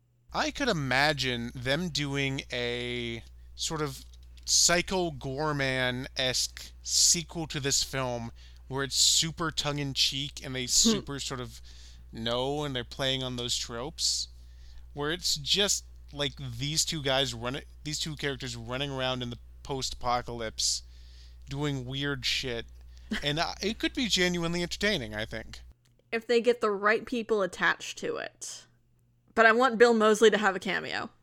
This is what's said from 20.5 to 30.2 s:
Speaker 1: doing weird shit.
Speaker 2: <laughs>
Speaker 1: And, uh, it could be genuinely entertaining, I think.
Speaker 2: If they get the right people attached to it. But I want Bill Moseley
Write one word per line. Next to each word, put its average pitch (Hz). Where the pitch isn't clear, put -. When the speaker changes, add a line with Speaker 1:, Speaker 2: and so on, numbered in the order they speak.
Speaker 1:
doing 139
weird 135
shit. 123
Speaker 2:
<laughs> -
Speaker 1:
And, 147
uh, 165
it 208
could 320
be 262
genuinely 175
entertaining, 165
I 107
think. 113
Speaker 2:
If 233
they 233
get 233
the 214
right 208
people 220
attached -
to -
it. -
But 226
I 220
want 233
Bill 240
Moseley 214